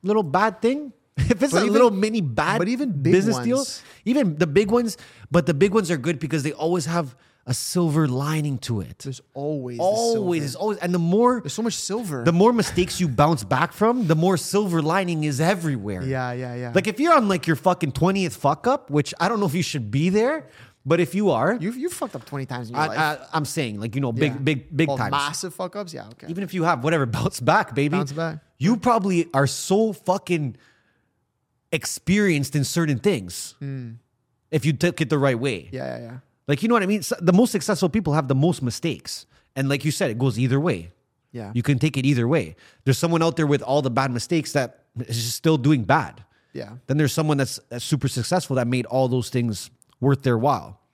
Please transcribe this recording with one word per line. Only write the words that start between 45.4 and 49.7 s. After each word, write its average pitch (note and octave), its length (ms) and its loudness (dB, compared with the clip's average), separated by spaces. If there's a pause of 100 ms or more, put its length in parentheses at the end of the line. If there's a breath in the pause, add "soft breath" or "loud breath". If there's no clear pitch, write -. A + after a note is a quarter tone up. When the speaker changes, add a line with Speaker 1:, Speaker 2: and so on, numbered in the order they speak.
Speaker 1:
doing C3 280 2
bad. B2+ 380 -2 (300)
Speaker 2:
Yeah. A2 220 -12 (120)
Speaker 1:
Then C#3+ 120 -2
there's D3+ 140 2
someone D3+ 260 0
that's, C3+ 200 -2 (120)
that's A#2+ 140 -10
super C3+ 240 -2
successful C3+ 480 -2
that A#2+ 120 0
made B2 180 0
all C3 220 0
those B2 220 -2
things A#2+ 400 -4 (300)